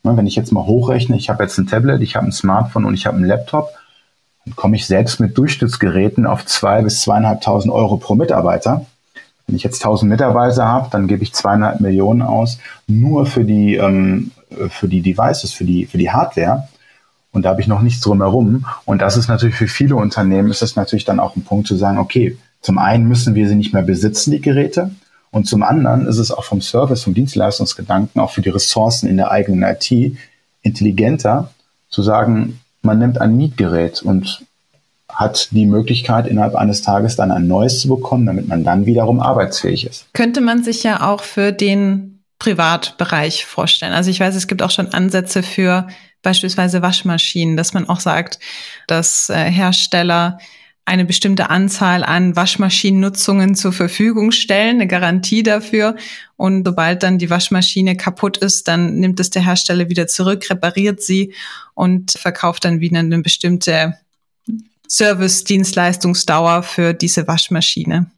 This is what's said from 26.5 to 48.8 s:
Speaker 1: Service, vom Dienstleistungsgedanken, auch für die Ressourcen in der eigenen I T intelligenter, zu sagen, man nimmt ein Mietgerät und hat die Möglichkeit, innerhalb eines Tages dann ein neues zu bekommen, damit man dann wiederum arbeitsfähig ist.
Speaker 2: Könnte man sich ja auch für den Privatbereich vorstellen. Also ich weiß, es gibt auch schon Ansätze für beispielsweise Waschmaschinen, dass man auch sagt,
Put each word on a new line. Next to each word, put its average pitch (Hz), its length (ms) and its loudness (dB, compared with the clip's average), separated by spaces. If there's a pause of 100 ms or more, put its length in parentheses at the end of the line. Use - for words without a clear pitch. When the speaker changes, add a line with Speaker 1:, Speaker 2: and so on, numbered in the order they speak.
Speaker 1:
Service, 131 420 0
vom 95 100 0
Dienstleistungsgedanken, 101 1080 -2
auch - 100 -2
für - 100 -4
die 95 100 0
Ressourcen 110 580 0
in 95 80 2
der 95 140 0
eigenen 98 380 0
I 98 80 -2
T 127 380 0 (460)
intelligenter, 107 880 0 (400)
zu - 140 -4
sagen, 110 580 0 (220)
man 110 160 4
nimmt 120 200 0
ein 110 160 2
Mietgerät 87 680 0
und 95 440 -2 (640)
hat - 420 -4
die 107 140 4
Möglichkeit, 117 600 2
innerhalb 104 300 0
eines 101 280 0
Tages 104 340 0
dann 92 160 0
ein 87 140 0
neues 110 340 2
zu 135 80 0
bekommen, 127 380 0
damit 92 200 -2
man 82 160 -2
dann 95 220 2
wiederum 117 340 2
arbeitsfähig 104 640 -2
ist. - 280 -16
Speaker 2:
Könnte 240 260 0
man 240 240 2
sich 226 200 -4
ja 214 220 -2
auch 202 180 -2
für 202 280 -2
den 196 680 -2 (180)
Privatbereich 165 1040 -2
vorstellen. - 480 -2
Also 180 200 0
ich 185 100 -2
weiß, 190 140 0
es 185 120 -4
gibt 185 160 -2
auch 185 80 0
schon 180 220 -2
Ansätze 185 500 0
für 185 440 0 (340)
beispielsweise 185 600 0
Waschmaschinen, 170 760 0
dass 165 160 -2
man 180 160 -2
auch 175 100 0
sagt, 170 400 -2 (480)